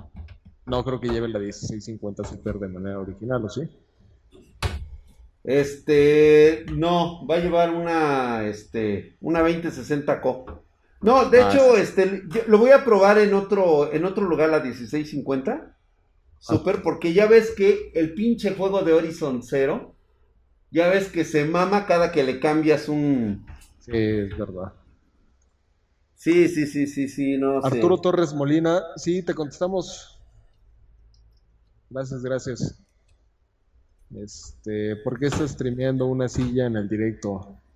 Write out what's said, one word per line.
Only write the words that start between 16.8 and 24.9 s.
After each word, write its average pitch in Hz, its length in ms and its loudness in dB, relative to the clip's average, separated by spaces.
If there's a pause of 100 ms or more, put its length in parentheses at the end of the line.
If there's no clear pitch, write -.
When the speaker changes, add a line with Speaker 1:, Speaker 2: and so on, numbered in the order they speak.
Speaker 2:
porque 165 280 -2
ya 202 140 6
ves 220 300 6
que 196 380 2
el 160 200 -2
pinche 214 400 -2
juego 190 280 -2
de 160 100 2
Horizon 160 500 -2
Zero, 143 520 -2 (760)
ya 165 180 2
ves 196 200 0
que 165 160 -4
se 151 200 0
mama 180 420 0
cada 170 260 2
que 147 120 2
le 127 160 -4
cambias 151 480 0
un 143 580 -2 (340)
Speaker 1:
Sí, - 140 -20
es 107 440 -2
verdad. 95 340 -10 (1400)